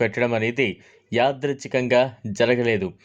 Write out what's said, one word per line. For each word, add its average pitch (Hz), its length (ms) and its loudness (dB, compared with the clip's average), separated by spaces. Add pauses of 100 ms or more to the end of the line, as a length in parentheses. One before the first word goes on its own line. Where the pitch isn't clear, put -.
పెట్టడం 117 380 0
అనేది 117 300 0 (500)
యాదృచ్ఛికంగా 131 800 0 (380)
జరగలేదు. 117 500 2 (140)